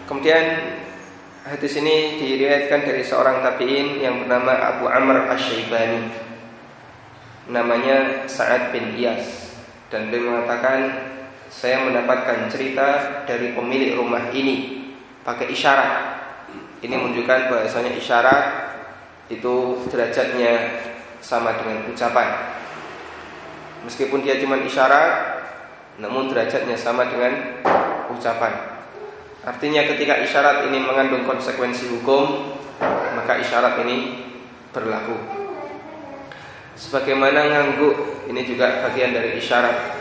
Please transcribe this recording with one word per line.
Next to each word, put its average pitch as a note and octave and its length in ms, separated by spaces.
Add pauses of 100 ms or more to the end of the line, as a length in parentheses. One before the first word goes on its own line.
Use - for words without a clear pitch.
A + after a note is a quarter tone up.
Kemudian D#3 400 (1040)
hadis C#3+ 320
ini D#3 400
diriwayatkan C#3+ 640
dari B2+ 160
seorang B2+ 400
tabi'in C3 640
yang B2 200
bernama B2 280 (240)
Abu - 160
Amr C3+ 400
Asy-Syaibani. A2+ 960 (1200)
Namanya B2 800
Sa'ad B2 400
bin A2+ 240
Iyas. - 640 (320)
Dan G#2+ 220
beliau A#2+ 260
mengatakan, C3 720 (400)
"Saya B2+ 320
mendapatkan A#2+ 640
cerita C3+ 800
dari B2 300
pemilik B2 420
rumah A#2+ 320
ini - 560 (400)
pakai B2+ 240
isyarat." C#3 420 (880)
Ini A#2+ 140
menunjukkan B2+ 560
bahasanya A#2+ 480
isyarat C3 460 (880)
itu B2 580
derajatnya A#2+ 880 (400)
sama A#2 400
dengan A2 320
ucapan. A#2 380 (1500)
Meskipun C3 400
dia C3+ 160
cuma C3+ 220
isyarat, C#3 800 (580)
namun B2+ 320
derajatnya A#2+ 460
sama B2 320
dengan B2 560 (480)
ucapan. A2+ 680 (640)
Artinya D3 480
ketika C#3+ 320
isyarat C#3 480
ini C3+ 160
mengandung C3 400
konsekuensi B2 640 (100)
hukum, C#3 560 (640)
maka A2+ 240
isyarat A#2+ 420
ini B2+ 380 (500)
berlaku. A2 460 (1600)
Sebagaimana C#3 680
ngangguk, C#3+ 840
ini B2 160
juga B2 440
bagian B2 280
dari A2+ 200
isyarat. A#2+ 640